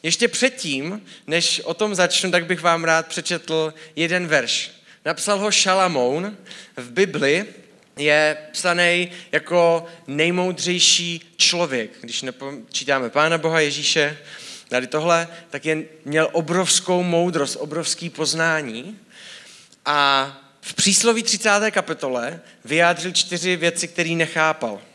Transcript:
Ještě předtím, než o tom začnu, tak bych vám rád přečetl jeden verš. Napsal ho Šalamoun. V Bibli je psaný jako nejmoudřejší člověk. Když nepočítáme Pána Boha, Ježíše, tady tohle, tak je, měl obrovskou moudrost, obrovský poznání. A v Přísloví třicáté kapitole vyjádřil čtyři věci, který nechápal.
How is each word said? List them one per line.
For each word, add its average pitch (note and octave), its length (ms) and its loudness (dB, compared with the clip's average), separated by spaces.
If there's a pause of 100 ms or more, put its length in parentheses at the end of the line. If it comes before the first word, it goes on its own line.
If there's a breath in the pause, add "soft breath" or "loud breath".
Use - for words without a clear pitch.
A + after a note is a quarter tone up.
Ještě E3+ 260 0
předtím, F#3+ 720 -2 (240 loud breath)
než D#3+ 340 0
o E3+ 140 -6
tom G#3+ 200 -2
začnu, F3+ 360 2
tak E3+ 160 2
bych E3+ 140 -2
vám E3 240 2
rád D#3+ 220 2
přečetl D#3+ 680 -4 (220 loud breath)
jeden E3+ 300 0
verš. C#3 440 0 (340 loud breath)
Napsal F#3+ 340 0
ho G#3 120 0
Šalamoun. F#3 840 2 (400 loud breath)
V B2 140 -12
Bibli E3 560 0 (500)
je D3+ 400 4 (160)
psaný F3 580 2 (220 loud breath)
jako E3+ 540 2 (200 loud breath)
nejmoudřejší E3+ 1300 0
člověk. C3 540 0 (100)
Když A#2 220 -8
nepočítáme C3 880 -4
Pána D#3+ 280 2
Boha, D#3+ 220 0
Ježíše, D3 580 0 (500 loud breath)
tady B2+ 180 0
tohle, E3 420 2 (220 loud breath)
tak C#3 140 -10
je, D#3 200 -2 (200)
měl D#3 280 2
obrovskou F3+ 680 0
moudrost, E3+ 580 0
obrovský D#3 500 -6
poznání. D#3 880 -2 (840 loud breath)
A C#3 560 2 (200)
v - 140 -12
Přísloví A3+ 480 2
třicáté G#3+ 480 2
kapitole D3+ 680 -4 (240 loud breath)
vyjádřil E3+ 480 2
čtyři F3+ 440 0
věci, E3+ 320 -2
který E3 280 -2
nechápal. D#3 640 0 (140)